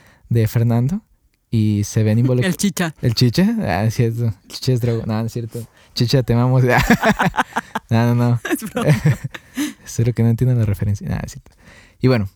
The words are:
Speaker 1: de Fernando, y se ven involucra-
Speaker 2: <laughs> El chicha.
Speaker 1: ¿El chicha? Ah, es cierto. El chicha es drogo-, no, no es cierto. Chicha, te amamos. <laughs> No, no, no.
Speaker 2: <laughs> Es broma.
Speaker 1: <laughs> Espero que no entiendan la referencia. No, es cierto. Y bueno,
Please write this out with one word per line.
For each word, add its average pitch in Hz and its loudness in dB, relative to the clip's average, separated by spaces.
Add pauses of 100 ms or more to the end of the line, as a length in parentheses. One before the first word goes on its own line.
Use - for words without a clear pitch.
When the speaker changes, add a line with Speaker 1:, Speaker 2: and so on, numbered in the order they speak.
(300)
Speaker 1:
de 113 2
Fernando, 120 0 (480)
y 107 0
se - 0
ven 107 2
involucra- 127 2
Speaker 2:
<laughs> - 0
El 180 0
chicha. 175 -2
Speaker 1:
¿El 117 0
chicha? 180 2
Ah, 90 -2
es 113 -2
cierto. 117 0
El - -8
chicha - -2
es 117 0
drogo-, 117 -2
no, 110 -4
no 113 -4
es 113 -8
cierto. 113 -10 (300)
Chicha, 127 2
te 123 0
amamos. 127 4
<laughs> 120 4 (1160)
No, 117 2
no, - 2
no. 120 2
Speaker 2:
<laughs> - -6
Es 226 -4
broma. - -2 (500)
Speaker 1:
<laughs> - -8
Espero 120 -2
que 117 -2
no 113 2
entiendan 123 0
la 110 0
referencia. 104 -2
No, - -4
es - -10
cierto. - -20 (500)
Y 127 4
bueno, 110 0